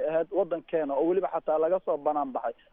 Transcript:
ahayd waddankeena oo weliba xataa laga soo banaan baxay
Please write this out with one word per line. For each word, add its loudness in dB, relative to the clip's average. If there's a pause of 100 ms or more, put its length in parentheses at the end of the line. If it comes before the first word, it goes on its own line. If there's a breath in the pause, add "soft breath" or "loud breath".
ahayd 0
waddankeena -2
oo 2
weliba 0
xataa 0
laga 2
soo 0
banaan 0
baxay -4 (180 soft breath)